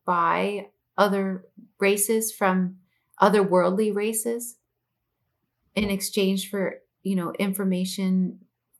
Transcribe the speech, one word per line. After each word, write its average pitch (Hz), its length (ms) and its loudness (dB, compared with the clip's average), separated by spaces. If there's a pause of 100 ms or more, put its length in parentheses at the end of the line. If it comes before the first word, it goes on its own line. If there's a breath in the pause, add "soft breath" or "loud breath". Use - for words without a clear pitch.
by 180 640 -2 (300)
other 196 460 0 (360)
races 208 520 0
from 185 460 0 (440)
otherworldly 190 720 4
races 226 600 -4 (1200)
in 202 140 0
exchange 196 600 0
for, 196 260 -4 (260)
you 196 140 -2
know, 175 240 -2
information, 185 1000 0 (400)